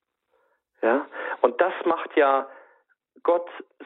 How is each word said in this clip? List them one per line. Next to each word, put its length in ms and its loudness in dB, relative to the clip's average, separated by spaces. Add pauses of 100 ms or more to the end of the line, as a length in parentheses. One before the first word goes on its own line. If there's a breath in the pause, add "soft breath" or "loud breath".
(840)
Ja? 240 0 (340 loud breath)
Und 200 2
das 120 2 (120)
macht 320 -2
ja 320 4 (760 loud breath)
Gott 260 0 (380)